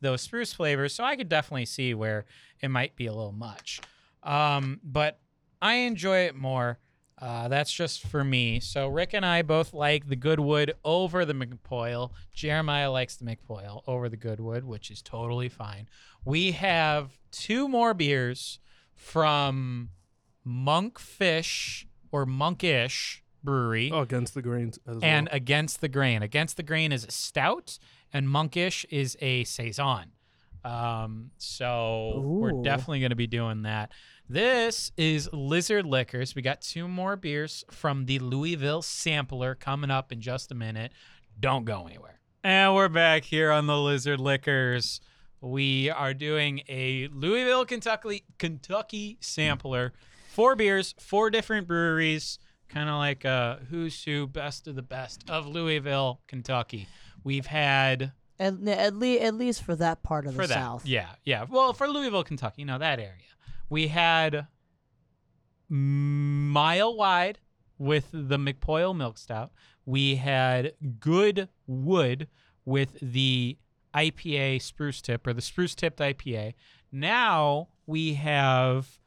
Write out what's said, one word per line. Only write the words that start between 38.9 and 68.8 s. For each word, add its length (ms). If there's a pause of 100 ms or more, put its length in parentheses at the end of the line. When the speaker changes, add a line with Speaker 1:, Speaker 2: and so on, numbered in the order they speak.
Speaker 1:
coming 360
up 200
in 120
just 280
a 40
minute. 380 (460)
Don't 280
go 200
anywhere. 340 (220)
And 320
we're 140
back 360
here 280
on 140
the 100
Lizard 440
Liquors. 840 (400)
We 480
are 240
doing 560
a 380
Louisville, 580
Kentucky, 580 (140)
Kentucky 840
Sampler. 720 (380)
Four 260
beers, 420
four 300
different 400
breweries. 720 (320)
Kinda 260
like 300
a 420
who's 360
who, 220
best 400
of 80
the 80
best 460
of 180
Louisville, 800
Kentucky. 600 (340)
We've 240
had 640 (280)
Speaker 3:
At, 140 (120)
at 280
le-, 240
at 160
least 280
for 140
that 260
part 240
of 80
Speaker 1:
For 80
Speaker 3:
the 60
Speaker 1:
that, 60
Speaker 3:
South. 320
Speaker 1:
yeah, 240 (140)
yeah. 240
Well, 260
for 120
Louisville, 380
Kentucky, 380
you 40
know, 120
that 200
area. 140 (580)
We 180
had 580 (1200)
Mile 1300
Wide 420 (400)
with 340
the 260
McPoyle 580